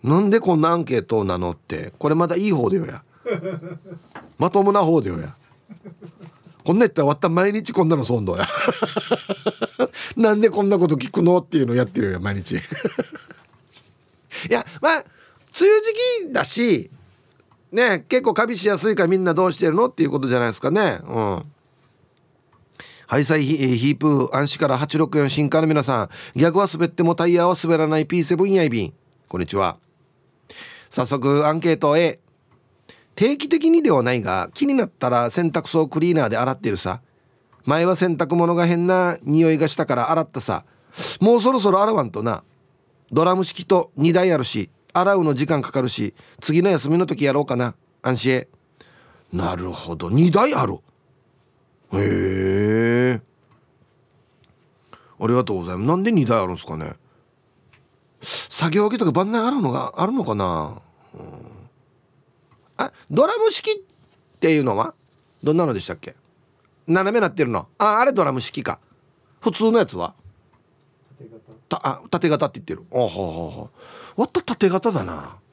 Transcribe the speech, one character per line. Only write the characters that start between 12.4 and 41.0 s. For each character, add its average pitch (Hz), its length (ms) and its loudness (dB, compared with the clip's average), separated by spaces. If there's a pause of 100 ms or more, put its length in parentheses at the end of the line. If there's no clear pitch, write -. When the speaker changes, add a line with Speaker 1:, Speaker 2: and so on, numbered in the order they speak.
Speaker 1:
<laughs> - 0 -
い - 20 -6 (1900)
や、 - 180 0 (140)
ま 311 160 2
あ、 - 20 -4
梅 - 60 -10
雨 - 20 -20 (460)
時 427 760 2
期 285 60 -12
だ 143 120 -2
し、 170 460 0 (800)
ね、 214 380 2
結 254 140 2
構 180 120 2
カ 220 120 2
ビ 226 120 -6
し 180 80 -2
や 202 120 2
す 139 120 0
い 214 60 0
か 190 80 2
ら 165 40 2
み 190 80 2
ん 185 80 0
な 170 100 2
ど 180 120 2
う 180 60 0
し - 60 -8
て 175 80 0
る 156 80 0
の 220 120 2
っ 254 80 -4
て - 80 0
い 156 40 2
う 135 40 -2
こ 139 80 -2
と 131 100 -4
じ 123 60 2
ゃ 127 60 2
な 120 60 0
い - 20 0
で 110 60 -4
す - 60 -14
か 135 100 -2
ね。 170 340 0
う 113 160 -6
ん。 95 240 -2 (1600)
は 127 120 0
い、 147 60 2
さ 156 120 2
い、 151 80 2
ヒ-、 147 120 0 (220)
ヒ 131 140 2
ー 127 60 -2
プ 143 280 2
ー、 127 100 -4
ア 135 40 2
ン 143 80 -2
シ - 100 -6
か 151 100 0
ら 131 100 2
八 147 200 -2
六 160 180 0
四 143 140 2
進 143 180 0
化 160 120 2
の 160 60 2
皆 151 160 2
さ 123 220 0
ん、 - 60 -12 (280)
「逆 165 200 4
は 202 140 4
滑 165 140 0
っ - 20 -2
て 165 140 -2
も 170 120 4
タ 170 120 0
イ 175 80 4
ヤ 175 120 4
は 180 160 4
滑 165 140 2
ら 156 100 2
な 156 120 0
い」、 156 80 0
ピ 170 140 0
ー - 40 0
セ 160 120 0
ブ 185 100 2
ン 196 60 0
や 185 120 4
い 135 60 0
び 117 140 -2
ん。 131 100 -10 (340)
こ 90 100 -8
ん - 20 -4
に 82 60 -4
ち 95 100 -6
は。 95 220 -2 (1120)
早 127 140 -2
速 139 400 0
ア 151 80 2
ン 165 60 -4
ケ 165 120 2
ー 156 60 0
ト 151 180 2
へ。 165 240 0 (920)
定 277 240 2
期 285 100 -8
的 320 220 2
に 330 120 4
で 254 80 2
は 135 120 4
な 123 100 2
い 123 80 0
が、 92 320 -4
気 - 140 -2
に 277 80 0
な 247 100 2
っ - 60 -8
た - 180 -4
ら 120 220 0
洗 170 200 0
濯 151 160 -4
槽 160 220 0
ク 156 120 -2
リ 175 120 2
ー - 20 2
ナ 147 120 2
ー - 20 -2
で 110 80 -2
洗 127 160 0
っ 131 80 -8
て 113 100 -2
る 98 60 -2
さ。 92 240 -6 (640)
前 160 220 2
は 180 100 2
洗 175 220 0
濯 139 160 -2
物 170 200 2
が 170 120 2
変 175 200 2
な 180 360 2
匂 160 280 4
い 160 60 2
が 147 120 2
し - 80 -4
た 214 100 -2
か 131 80 0
ら 120 160 -2
洗 160 100 2
っ 156 100 -4
た 135 100 -8
さ。 - 260 -6 (520)